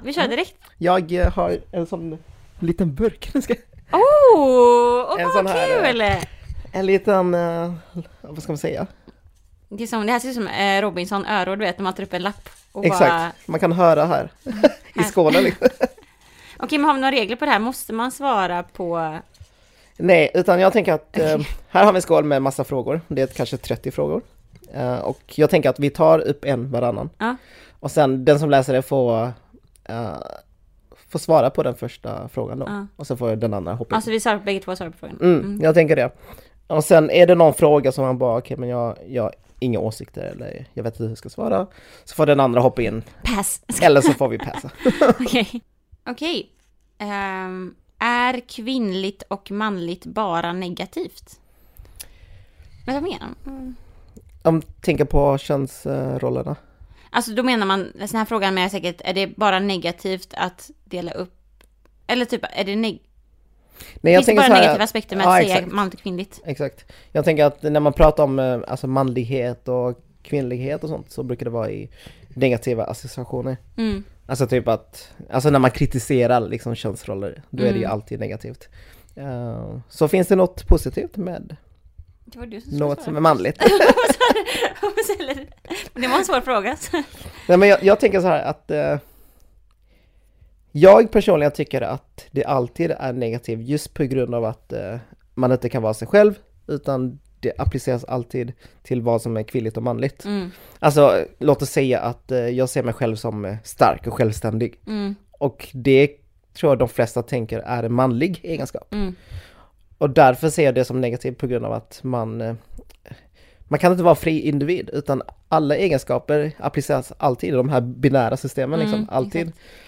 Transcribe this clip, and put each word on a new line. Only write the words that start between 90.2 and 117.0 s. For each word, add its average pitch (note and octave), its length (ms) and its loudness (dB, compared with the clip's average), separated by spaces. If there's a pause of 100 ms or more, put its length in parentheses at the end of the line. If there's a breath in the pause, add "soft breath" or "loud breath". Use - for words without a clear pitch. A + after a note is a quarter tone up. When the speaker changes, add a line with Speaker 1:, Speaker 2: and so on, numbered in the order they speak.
Speaker 2:
jag G3+ 380 8
personligen D#3 420 2
tycker C#3 300 -4
att - 480 -10
det C#3 140 -4
alltid C#3 460 -2
är C3 220 -6
negativt A#2 560 -6
just D3 260 -6
på D#3 100 -2
grund B2 300 -2
av A#2 100 -2
att, - 280 -10
eh, G#2 240 -10 (380)
man B2+ 180 0
inte B2 160 -2
kan A#2+ 140 -4
vara A2 120 -2
sig A2 140 -10
själv, G#3 260 4 (320)
utan C3+ 520 -6 (220)
det - 180 -4
appliceras C3 460 -4
alltid B2 480 -8 (300 soft breath)
till B2 200 -4
vad A#2 200 0
som A#2 140 -4
är G#2+ 60 -4
kvinnligt A2 340 -6
och A2+ 60 -6
manligt. B2 420 -4
Speaker 1:
Mm. G3+ 260 -6 (280 loud breath)
Speaker 2:
Alltså, C#3 460 4 (140)
låt C#3+ 240 2
oss C#3 80 -6
säga C3 300 0
att, - 300 -8
eh, B2+ 80 -2
jag B2 300 -2
ser C3 140 -4
mig A#2 120 -4
själv A2+ 220 -4
som, A2 280 -6
eh, G2 100 -8 (100)
stark - 420 0
och A#2 80 -8
självständig. A2+ 720 -2
Speaker 1:
Mm. G3+ 280 -6 (160)
Speaker 2:
Och - 420 -8
det C3+ 380 4 (440)
tror D3+ 180 0
jag B2+ 60 2
de B2 100 0
flesta A#2+ 340 -4
tänker A2+ 360 -6
är A#2+ 240 -6
en A2+ 100 -4
manlig C3 500 0
egenskap. D3 520 -10
Speaker 1:
Mm. F#3+ 200 -4 (840 soft breath)
Speaker 2:
Och D3 120 0
därför C3+ 400 4
ser D3+ 140 0
jag C3 100 2
det B2+ 100 2
som B2+ 160 -4
negativt B2 380 -6
på - 80 -4
grund A#2+ 180 -4
av A2 80 -6
att - 300 -12
man, A2+ 380 -6
eh, A2+ 140 -6 (1120 soft breath)
man D3 100 -2
kan F3+ 140 4
inte F3+ 120 0
vara E3+ 100 8
fri D#3+ 260 -2
individ, D3 520 -4
utan C3+ 300 -4 (260)
alla D3+ 280 2
egenskaper D3 840 -2
appliceras C#3 600 -4